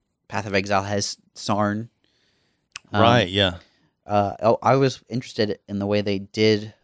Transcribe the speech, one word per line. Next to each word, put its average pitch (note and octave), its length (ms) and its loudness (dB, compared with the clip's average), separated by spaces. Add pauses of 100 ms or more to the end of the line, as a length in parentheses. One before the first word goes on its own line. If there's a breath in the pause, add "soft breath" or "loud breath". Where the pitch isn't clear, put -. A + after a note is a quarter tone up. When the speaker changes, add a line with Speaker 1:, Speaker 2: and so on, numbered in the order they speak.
(280)
Speaker 1:
Path G#2 180 -6
of G2+ 80 -6
Exile G2 300 0
has G2+ 340 -4 (160)
Sarn. G#2 560 -2 (1040)
Um, G#2 80 2
Speaker 2:
Right, A#2 260 4
yeah. F#2 280 0 (500)
Speaker 1:
Uh, G2+ 380 0
oh, A2 180 4
I B2 140 4
was C3+ 340 0
interested A2 580 -4
in G2+ 120 -6
the G2+ 80 -4
way G#2 140 0
they G2+ 180 -2
did G#2+ 540 0 (100)